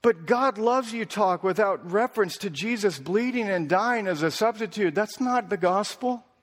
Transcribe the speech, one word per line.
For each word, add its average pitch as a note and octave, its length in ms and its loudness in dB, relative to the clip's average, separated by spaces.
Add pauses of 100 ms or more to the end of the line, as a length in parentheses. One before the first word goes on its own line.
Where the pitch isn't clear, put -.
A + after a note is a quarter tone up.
But E3+ 220 2
"God A#3+ 320 2
loves A#3 360 0
you" A3+ 120 -4
talk F#3 380 0
without F#3+ 460 0
reference G#3 500 0
to G3+ 100 -4
Jesus F#3+ 500 -2
bleeding A3 500 -2
and F3 200 0
dying A3 360 2
as E3+ 160 -2
a D#3+ 100 2
substitute, G#3+ 640 0
that's G#3+ 280 -2
not B3 280 0
the G#3 60 -2
gospel. G3+ 680 0 (180)